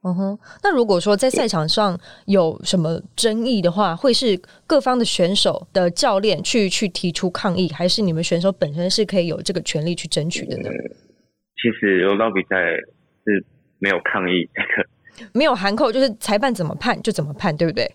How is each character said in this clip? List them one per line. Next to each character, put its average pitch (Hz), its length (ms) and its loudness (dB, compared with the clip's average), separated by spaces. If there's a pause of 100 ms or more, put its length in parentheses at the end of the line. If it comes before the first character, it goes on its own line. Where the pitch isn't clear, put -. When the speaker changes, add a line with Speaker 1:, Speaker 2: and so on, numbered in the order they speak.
Speaker 1:
嗯 180 100 -2
哼， 196 240 -4 (240)
那 403 100 4
如 240 140 4
果 185 140 4
说 202 160 4
在 262 120 2
赛 254 200 0
场 160 200 -2
上 190 300 0 (280)
有 185 360 4
什 - 160 0
么 160 240 -2 (140)
争 226 280 0
议 240 160 0
的 175 100 2
话， 175 260 0
会 247 180 2
是 208 260 0 (240)
各 - 160 4
方 254 160 0
的 233 80 2
选 185 300 2
手 175 380 0
的 180 180 2
教 196 300 2
练 196 200 0
去， 202 280 2
去 202 180 -2
提 180 240 -4
出 180 180 -4
抗 180 280 -2
议， 185 160 0
还 175 160 -2
是 226 120 0
你 185 120 2
们 160 100 -2
选 170 180 0
手 190 120 2
本 151 200 -4
身 175 160 -2
是 208 160 2
可 190 160 0
以 170 60 0
有 - 160 -6
这 196 100 -4
个 175 100 -2
权 156 220 -2
利 170 120 -2
去 - 100 -10
争 156 240 -2
取 - 160 -6
的 - 120 -6
呢？ 69 100 -8
Speaker 2:
呃， 69 60 -6 (880)
其 120 80 0 (100)
实 98 200 2
柔 98 180 2
道 110 140 2
比 95 140 -2
赛 87 320 0 (480)
是 101 200 0 (360)
没 98 80 -2
有 92 160 0
抗 92 260 -2
议 90 240 0
这 107 80 -6
个。 - 260 -2 (460)
Speaker 1:
没 254 80 2
有 302 100 4
函 202 220 0
扣， 254 160 2
就 262 100 0
是 269 80 4 (120)
裁 208 180 0
判 247 160 0
怎 175 100 -4
么 151 120 -4
判 220 260 -4
就 226 80 0
怎 160 140 -2
么 147 100 -8
判， 175 220 -2
对 165 100 2
不 151 80 -2
对？ 120 100 0 (100)